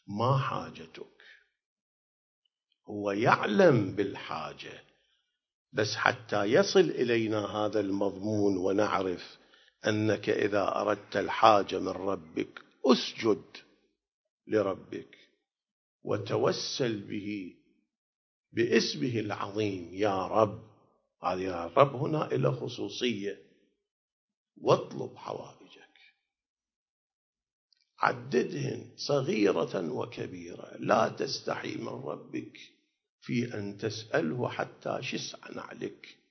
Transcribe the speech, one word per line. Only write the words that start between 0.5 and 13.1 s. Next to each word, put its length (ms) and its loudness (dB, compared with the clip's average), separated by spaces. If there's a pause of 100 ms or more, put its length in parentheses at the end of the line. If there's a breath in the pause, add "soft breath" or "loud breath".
هو 240 -4
يعلم 840 6
بالحاجة، 920 -6 (880)
بس 220 0
حتى 500 0
يصل 360 4
إلينا 680 2
هذا 340 0
المضمون 760 0
ونعرف 840 0 (480 soft breath)
أنك 420 2
إذا 520 2
أردت 360 -2
الحاجة 640 6
من 100 -2
ربك، 760 -6 (240)
أسجد 580 2 (1040)